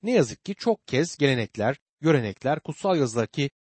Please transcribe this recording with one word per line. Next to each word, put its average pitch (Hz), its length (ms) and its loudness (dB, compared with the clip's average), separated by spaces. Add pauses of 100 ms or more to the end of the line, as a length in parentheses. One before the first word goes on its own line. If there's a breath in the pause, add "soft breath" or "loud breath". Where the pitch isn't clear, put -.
Ne 226 100 -2
yazık 135 320 2
ki 196 100 -6
çok - 320 -4
kez 151 300 -2
gelenekler, 123 600 0 (240)
görenekler 139 600 0
kutsal 180 360 -4
yazıdaki 127 540 -2 (140)